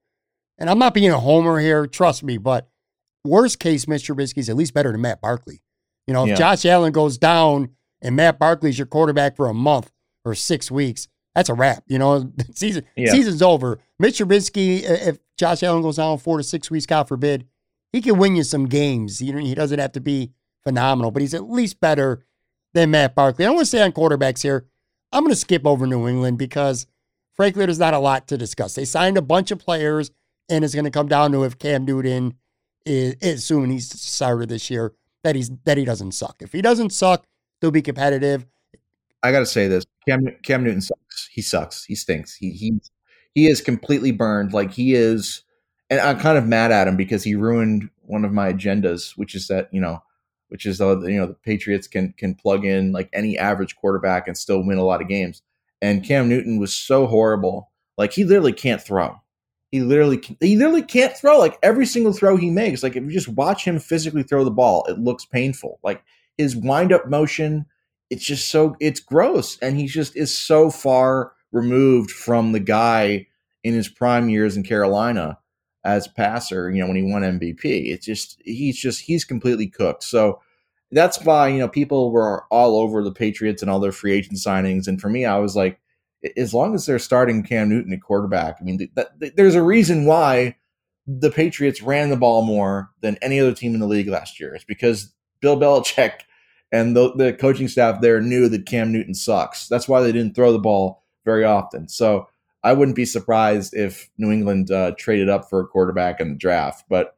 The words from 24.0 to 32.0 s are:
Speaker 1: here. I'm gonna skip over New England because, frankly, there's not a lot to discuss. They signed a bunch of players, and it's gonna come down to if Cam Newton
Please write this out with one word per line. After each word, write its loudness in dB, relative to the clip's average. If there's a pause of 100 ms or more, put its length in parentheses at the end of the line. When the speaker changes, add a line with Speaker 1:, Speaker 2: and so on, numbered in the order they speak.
Speaker 1:
here. -2 (460)
I'm 2
gonna 2
skip 0
over 2
New -2
England -2
because, -4 (480)
frankly, 0
there's -2
not 2
a 2
lot 0
to -4
discuss. -8
They -6
signed 0
a 2
bunch 0
of -6
players, -2 (380)
and 0
it's -4
gonna -2
come -2
down 2
to 0
if -6
Cam -2
Newton -2 (520)